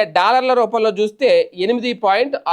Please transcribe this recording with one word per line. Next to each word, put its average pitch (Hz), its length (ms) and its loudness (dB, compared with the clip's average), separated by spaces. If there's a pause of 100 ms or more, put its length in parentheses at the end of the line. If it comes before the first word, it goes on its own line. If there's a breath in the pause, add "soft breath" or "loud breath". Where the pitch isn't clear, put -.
(180)
డాలర్ల 254 420 2
రూపంలో 220 300 0 (100)
చూస్తే 208 500 0 (140)
ఎనిమిది 240 280 -2 (120)
పాయింట్ 233 320 0 (160)